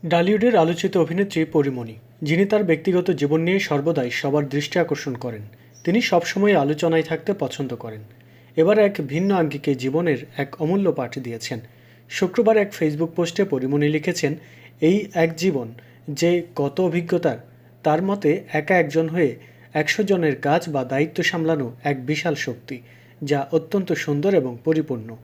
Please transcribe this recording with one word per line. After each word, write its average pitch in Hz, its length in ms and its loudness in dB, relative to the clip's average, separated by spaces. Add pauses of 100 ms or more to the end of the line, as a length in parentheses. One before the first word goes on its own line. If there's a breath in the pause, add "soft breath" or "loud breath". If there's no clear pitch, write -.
ডালিউডের 202 500 4
আলোচিত 170 400 2
অভিনেত্রী 170 480 0
পরিমণি, 131 500 0 (280)
যিনি 165 240 2
তার 208 180 2
ব্যক্তিগত 175 460 2
জীবন 151 300 2
নিয়ে 180 180 2
সর্বদাই 147 520 0
সবার 143 380 -2
দৃষ্টি 143 300 -2
আকর্ষণ 151 360 -2
করেন। 120 260 -8 (440 soft breath)
তিনি 196 160 2
সবসময় 196 560 2
আলোচনায় 156 460 2
থাকতে 160 360 -4
পছন্দ 127 380 -6
করেন। 110 240 -14 (560 soft breath)
এবার 185 220 6
এক 202 160 4 (120)
ভিন্ন 175 280 0
আঙ্গিকে 147 400 0
জীবনের 135 520 0 (100)
এক 143 260 -6
অমূল্য 180 300 0
পাঠ 127 260 -4
দিয়েছেন। 117 420 -8 (480 soft breath)
শুক্রবার 214 480 2
এক 202 240 2
Facebook 151 260 0
পোস্টে 170 380 -2
পরিমণি 143 440 0
লিখেছেন, 151 460 -2 (460 loud breath)
"এই 190 340 4
এক 165 220 2
জীবন 139 360 -2 (360 loud breath)
যে 170 340 2 (140)
কত 139 240 -2
অভিজ্ঞতার।" 170 580 0 (440 soft breath)
তার 156 200 2
মতে, 190 500 0
একা 156 260 2
একজন 160 300 2
হয়ে 156 280 0 (360 loud breath)
একশো 151 300 0
জনের 175 340 2
কাজ 165 320 0
বা 143 160 -2
দায়িত্ব 143 380 -2
সামলানো 160 500 0 (120)
এক 135 220 -2
বিশাল 151 280 -2
শক্তি, 127 480 -10 (400 loud breath)
যা 143 300 -2
অত্যন্ত 180 400 0
সুন্দর 156 420 0
এবং 131 300 0
পরিপূর্ণ। 127 600 -2